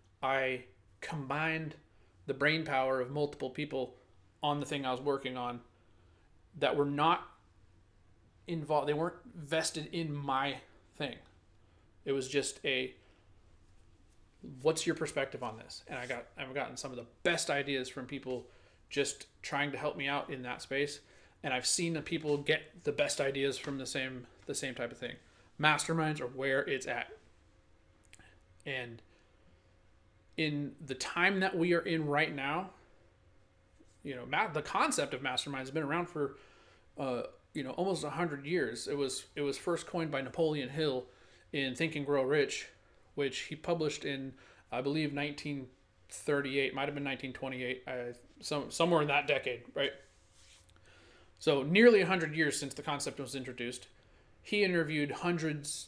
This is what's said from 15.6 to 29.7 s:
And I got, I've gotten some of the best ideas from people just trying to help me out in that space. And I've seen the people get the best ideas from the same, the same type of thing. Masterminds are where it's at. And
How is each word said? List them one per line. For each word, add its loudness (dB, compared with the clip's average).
And -8
I -6
got, -6
I've -8
gotten -4
some -8
of -12
the -10
best 2
ideas 0
from -10
people -6
just -2
trying 0
to -4
help -2
me -2
out 0
in -6
that -8
space. -2
And -2
I've 0
seen 2
the -2
people 0
get -2
the 0
best 2
ideas 0
from -6
the -8
same, -6
the -4
same -4
type -4
of -14
thing. -8
Masterminds 4
are -4
where 0
it's -2
at. -2
And -6